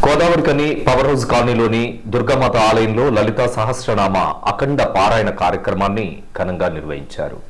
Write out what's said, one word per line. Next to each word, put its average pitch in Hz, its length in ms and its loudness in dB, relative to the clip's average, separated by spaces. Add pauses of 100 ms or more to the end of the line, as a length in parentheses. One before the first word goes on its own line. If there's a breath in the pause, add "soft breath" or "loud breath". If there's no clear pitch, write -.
(120)
గోదావరికని 151 600 2
పవర్ 127 320 2
హౌస్ 131 200 0
కాలనీలోని 117 800 0
దుర్గామాత 123 500 0
ఆలయంలో 113 540 2
లలితా 110 360 2
సహస్రనామ 107 720 0 (280)
అఖండ 139 360 0
పారాయణ 104 480 2
కార్యక్రమాన్ని 98 920 -2 (160)
ఘనంగా 90 300 -2
నిర్వహించారు. 73 680 -8 (140)